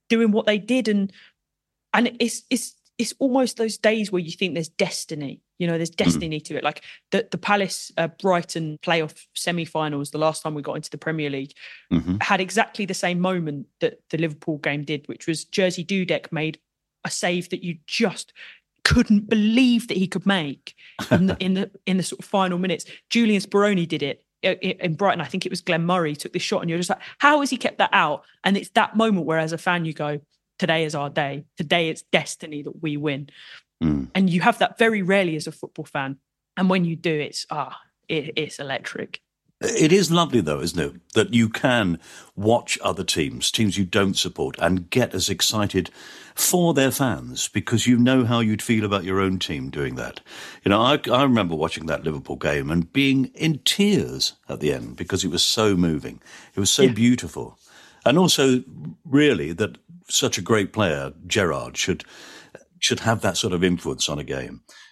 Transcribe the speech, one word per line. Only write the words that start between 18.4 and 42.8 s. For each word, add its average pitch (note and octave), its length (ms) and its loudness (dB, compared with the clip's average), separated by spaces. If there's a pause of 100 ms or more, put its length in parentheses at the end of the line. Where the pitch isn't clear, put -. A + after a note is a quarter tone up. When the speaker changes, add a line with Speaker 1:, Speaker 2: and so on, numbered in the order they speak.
Speaker 1:
couldn't G#3+ 460 4
believe A#3 580 4
that - 80 -4
he F#3+ 120 2
could F3+ 180 -4
make E3+ 500 -2 (360)
in F#3+ 160 4
the, F3+ 100 0
Speaker 2:
<laughs> - 20 -14
Speaker 1:
in F#3 140 0
the, F#3+ 180 -2 (140)
in F#3 100 0
the F3+ 80 0
sort - 160 -8
of - 60 -14
final F#3 320 0
minutes. F3+ 260 -2 (260)
Julian G#3+ 320 2
Speroni G3+ 460 2
did D#3 160 -4
it - 220 -6 (180)
i-, F#3 60 2 (120)
i-, F#3+ 200 -4
in E3 140 -2
Brighton. F3 260 0
I D3 40 -6
think F#3 200 -6
it F#3 40 -4
was F3+ 120 -6
Glenn E3 240 0
Murray F3 320 0
took - 160 -12
this F#3 80 -4
shot - 180 -2
and E3+ 100 -4
you're E3 100 -2
just F3+ 100 -6
like, - 100 -2 (200)
"How D4 200 6
has C#4 100 0
he C4 60 -2
kept - 220 -4
that - 160 2
out?" D#3 300 0 (200)
And G3 140 2
it's F#3 140 -6
that - 260 2
moment G#3 280 2
where D#3+ 140 0
as D#3+ 140 -2
a E3 40 -6
fan F3 280 0
you D#3+ 80 -4
go, D3 260 -4 (380)
"Today E3 260 0
is D#3 100 -4
our C#3+ 160 -4
day. C#3+ 360 -4 (120)
Today E3+ 320 0
it's D#3 120 -8 (100)
destiny D#3 520 -4
that D3 200 -12
we D3+ 140 -2
win." C#3+ 320 -4 (520)
Speaker 2:
Mm. D2 320 0
Speaker 1:
And F#3+ 160 4
you E3+ 120 2
have A3+ 180 4
that - 180 0
very A3+ 240 2
rarely F3+ 360 2
as D3 100 -8
a D#3+ 60 -10
football - 320 -12
fan. C3+ 320 -6 (400)
And F#3 120 2
when F#3 140 4
you E3 140 -2
do, E3+ 200 0
it's, - 320 -6
ah, C#3 300 -6 (300)
it, D#3 260 -4
it's D#3 240 -4
electric. - 640 -8 (400)
Speaker 2:
It D#3+ 300 4
is F#3 180 4
lovely, E3 300 4
though, D2+ 220 0
isn't E2 180 -4
it, - 360 -6
that G#2 180 2
you A#2 160 4
can A2+ 500 0 (340)
watch A2 480 0